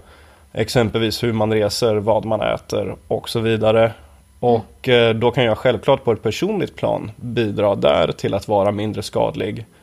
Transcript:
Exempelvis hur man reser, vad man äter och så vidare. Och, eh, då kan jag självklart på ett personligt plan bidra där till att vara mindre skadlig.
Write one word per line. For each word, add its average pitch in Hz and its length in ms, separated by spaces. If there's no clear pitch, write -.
Exempelvis 113 680
hur 120 100
man 110 200
reser, 107 420
vad 104 300
man 110 160
äter 104 540
och - 220
så 117 100
vidare. 110 520
Och, 120 500
eh, 117 260
då 117 160
kan 127 120
jag 107 140
självklart 131 460
på 120 80
ett 104 120
personligt 180 520
plan 107 400
bidra 107 600
där - 360
till - 220
att 101 140
vara 101 240
mindre 101 320
skadlig. 110 640